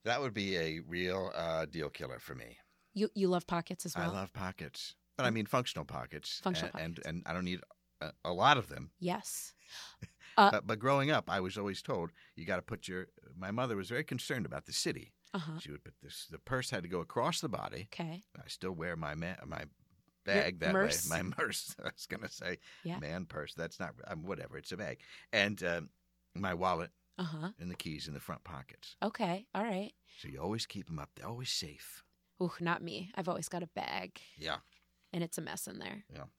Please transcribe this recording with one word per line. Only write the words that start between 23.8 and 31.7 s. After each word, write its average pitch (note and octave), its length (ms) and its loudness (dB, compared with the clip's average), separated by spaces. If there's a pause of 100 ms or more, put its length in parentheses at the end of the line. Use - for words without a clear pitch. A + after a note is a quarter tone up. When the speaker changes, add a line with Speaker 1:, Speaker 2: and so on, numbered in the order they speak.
Speaker 1:
um, D#2+ 160 -6
whatever. E2 340 -6
It's D2 140 -8
a - 60 -6
bag. D#2 240 -4 (300)
And, G2+ 320 6
um, E2+ 260 2 (440)
my F#2 220 0
wallet F2 340 4 (300)
Speaker 2:
Uh-huh. D#3+ 400 -4
Speaker 1:
and F2 100 -4
the F2+ 60 -4
keys D2+ 320 -6
in D2+ 80 -8
the C#2 40 -6
front - 240 -10
pockets. - 600 -14
Speaker 2:
Okay. G3 500 -2
All G3 100 0
right. G#3 300 -2 (260)
Speaker 1:
So - 100 -10
you C2+ 120 -8
always G#2+ 240 0
keep - 240 -10
'em D#2+ 80 -4
up. C#2+ 180 -8
They're - 120 -10
always A#2+ 240 -4
safe. - 520 -6 (380)